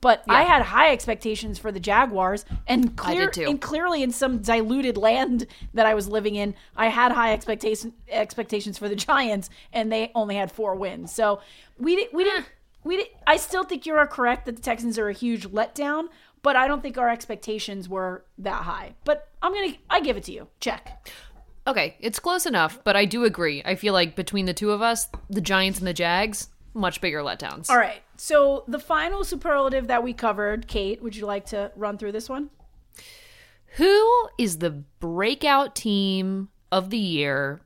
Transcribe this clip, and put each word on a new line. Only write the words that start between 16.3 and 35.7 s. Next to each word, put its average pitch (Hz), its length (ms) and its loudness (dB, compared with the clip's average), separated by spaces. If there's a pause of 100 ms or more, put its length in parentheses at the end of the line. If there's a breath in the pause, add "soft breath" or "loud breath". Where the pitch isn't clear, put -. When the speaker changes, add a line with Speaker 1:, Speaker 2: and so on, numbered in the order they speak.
Speaker 1:
but 277 140 4
I 262 120 4
don't 285 140 -2
think 285 160 -8
our 247 120 2
expectations 214 800 -6
were 185 380 -6 (140)
that 196 240 -6
high. 180 320 -10 (100)
But 294 240 0 (140)
I'm 370 100 0
gonna, 392 220 -4 (160)
I 359 100 4
give 254 160 -2
it 196 60 -12
to - 100 -12
you. - 140 -16 (120)
Check. - 480 -8 (600 loud breath)
Speaker 2:
Okay, 208 320 0
it's 214 200 -6
close 359 280 -2
enough, 180 360 0
but 196 120 2
I 208 100 6
do 233 200 0
agree. 160 380 0
I 190 120 -2
feel 202 180 -2
like 170 220 2
between 190 320 -2
the 175 80 -2
two 208 160 0
of 208 100 0
us, 233 260 0 (220)
the 202 100 -2
Giants 190 380 2
and 185 100 -4
the 180 60 -2
Jags, 175 540 0 (280)
much 190 260 -2
bigger 156 200 -2
letdowns. - 480 -8
Speaker 1:
All 254 80 6
right, 214 240 0 (160)
so 277 500 4
the 247 120 -6
final 339 440 -2
superlative 277 640 0
that 240 160 2
we 247 80 -4
covered, 214 560 -2
Kate, 208 360 -4
would 220 120 -8
you 208 100 -10
like 202 220 -4
to 202 280 -6
run 202 240 -6
through 208 140 -8
this 220 140 -8
one? 277 220 -8 (1300 loud breath)
Speaker 2:
Who 427 500 6 (100)
is 185 220 0
the 170 120 0 (280)
breakout 269 760 0